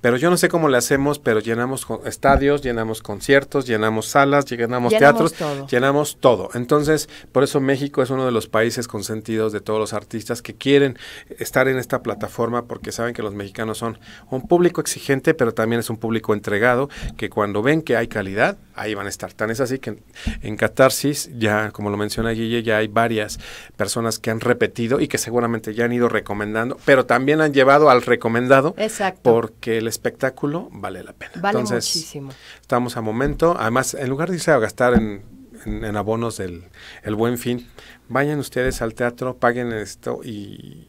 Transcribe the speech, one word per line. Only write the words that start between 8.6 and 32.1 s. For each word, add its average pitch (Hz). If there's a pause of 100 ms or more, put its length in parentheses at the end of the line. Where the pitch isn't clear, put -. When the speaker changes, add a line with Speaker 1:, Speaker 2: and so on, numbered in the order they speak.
Speaker 1:
consentidos 110
de 104
todos 107
los 107
artistas 113
que -
quieren 139 (400)
estar 131
en 131
esta 127
plataforma 117
porque 110
saben 120
que 117
los 104
mexicanos 104
son 113 (320)
un 131
público 175
exigente, 139
pero 117
también 117
es 113
un 113
público 110
entregado, 110 (300)
que 104
cuando 104
ven 151
que 127
hay 117
calidad, 110 (180)
ahí 107
van 98
a 98
estar. -
Tan 110
es 113
así 131
que 127
en, 104 (380)
en 107
Catarsis, 135
ya 107
como 104
lo 101
menciona 110
Guille, 113
ya 110
hay 110
varias 107 (380)
personas 113
que -
han 113
repetido 120
y 151
que 127
seguramente 113
ya 117
han 120
ido 120
recomendando, 107
pero 131
también 135
han 151
llevado 139
al 123
recomendado 127
Speaker 2:
Exacto. 202
Speaker 1:
porque 113
el 113
espectáculo 135
vale 95
la -
pena. -
Speaker 2:
Vale 190
Speaker 1:
Entonces, 120
Speaker 2:
muchísimo. 143 (300)